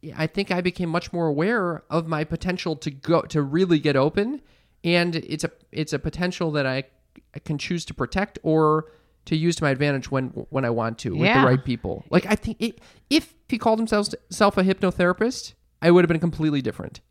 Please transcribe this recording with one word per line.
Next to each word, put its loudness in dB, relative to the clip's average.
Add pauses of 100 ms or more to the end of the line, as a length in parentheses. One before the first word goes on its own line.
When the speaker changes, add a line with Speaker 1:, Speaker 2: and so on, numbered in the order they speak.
(160)
Speaker 1:
I 0
think -2
I 0
became -2
much -4
more 0
aware 0
of -2
my -2
potential -4
to -6
go, 2
to -2
really 2
get 0
open. 0 (420)
And 2
it's -6
a, -4 (200)
it's -6
a -2
potential -4
that -2
I, -4 (500)
I -14
can -6
choose -6
to -14
protect -4
or 2 (400)
to -2
use 2
to -4
my 2
advantage -2
when, -2 (240)
when -2
I 0
want -2
to, -6
with 0
Speaker 2:
Yeah. 4
Speaker 1:
the 6
right 2
people. -6
Like, 4
I 2
think -8
it, -4 (300)
if 0 (160)
he -2
called 2
himself, 0 (200)
self 2
a 4
hypnotherapist, 0 (280)
I 6
would 10
have 2
been 2
completely 0
different. -8